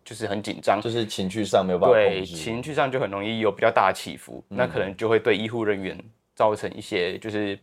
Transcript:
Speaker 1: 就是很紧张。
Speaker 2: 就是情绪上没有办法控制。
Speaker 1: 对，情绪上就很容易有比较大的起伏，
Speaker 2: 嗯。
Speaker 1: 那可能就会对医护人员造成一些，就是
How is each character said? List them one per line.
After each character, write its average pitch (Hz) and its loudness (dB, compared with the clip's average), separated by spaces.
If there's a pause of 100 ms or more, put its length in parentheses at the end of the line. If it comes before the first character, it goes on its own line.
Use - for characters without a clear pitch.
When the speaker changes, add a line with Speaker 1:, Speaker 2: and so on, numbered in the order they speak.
Speaker 1:
就 - -16
是 110 -6
很 101 -2
紧 - -6
张。 104 2
Speaker 2:
就 120 -4
是 117 -2
情 101 -4
绪 104 -2
上 95 4
没 92 0
有 90 4
办 - 4
法 123 8
控 107 6
制。 95 2
Speaker 1:
对， 92 -4
情 92 -6
绪 151 -8
上 139 0
就 131 0
很 107 -2
容 101 -4
易 113 -4
有 107 4
比 - -6
较 113 6
大 107 4
的 95 4
起 - -10
伏， - -16
Speaker 2:
嗯。 101 -10
Speaker 1:
那 123 2
可 123 -2
能 95 -4
就 113 -2
会 110 6
对 107 2
医 110 -4
护 113 -4
人 104 0
员 92 -6 (380)
造 107 2
成 104 -4
一 - -12
些， 92 -2
就 113 -10
是 104 -2